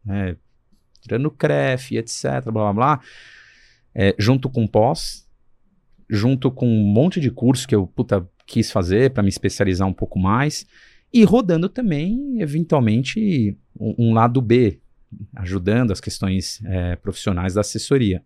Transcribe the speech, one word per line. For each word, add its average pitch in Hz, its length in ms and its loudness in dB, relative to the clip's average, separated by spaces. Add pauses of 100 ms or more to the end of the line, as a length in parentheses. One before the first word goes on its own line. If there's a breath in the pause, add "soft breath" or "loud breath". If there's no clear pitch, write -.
né? 95 300 -4 (640)
Tirando 139 300 -2
cref, 135 640 -2
et 113 120 -4
cetera, 131 440 -6
blá, 107 200 0
blá, - 20 -2
blá. 131 280 2 (920 loud breath)
É, 98 260 2
junto 131 300 2
com 117 180 -2
pós, - 600 -2 (800)
junto 131 420 0
com 127 160 -2
um 110 180 4
monte 127 340 4
de 135 120 0
curso 127 360 0
que - 60 0
eu, 98 140 2
puta, 98 400 -2 (180)
quis - 260 -2
fazer 104 400 2
pra 123 120 0
me 98 60 4
especializar 95 580 -2
um 95 60 -2
pouco - 260 -6
mais, 151 460 0 (460 soft breath)
e 233 120 8
rodando 185 440 2
também, 226 720 -4
eventualmente, 139 1160 0 (220)
um, 113 300 0
um 113 40 4
lado 120 280 2
B, 117 380 2 (560)
ajudando 98 560 -2
as - 80 -4
questões, - 680 -6
é, 90 320 -4
profissionais 92 580 -4
da 107 60 0
assessoria. 107 640 -2